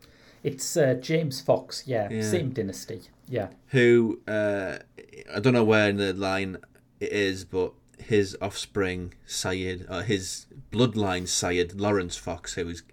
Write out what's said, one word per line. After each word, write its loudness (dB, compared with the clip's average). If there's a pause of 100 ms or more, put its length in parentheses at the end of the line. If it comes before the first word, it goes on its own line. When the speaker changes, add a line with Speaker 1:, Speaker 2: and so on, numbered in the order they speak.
(420)
Speaker 1:
It's, -6
uh, 4
James -2
Fox, -2
yeah. -2
Speaker 2:
Yeah. -4
Speaker 1:
Same -2
dynasty, -8 (260)
yeah. -4 (180)
Speaker 2:
Who, 4
uh, -4 (540)
I -4
don't 8
know 8
where 6
in 2
the 2
line -2 (420)
it -4
is, 0
but -2 (260)
his 0
offspring, -4 (100)
Syed, -6
uh, -6
his -4 (260)
bloodline, 0
Syed, -2
Lawrence -2
Fox, -10
who -6
was -12 (100)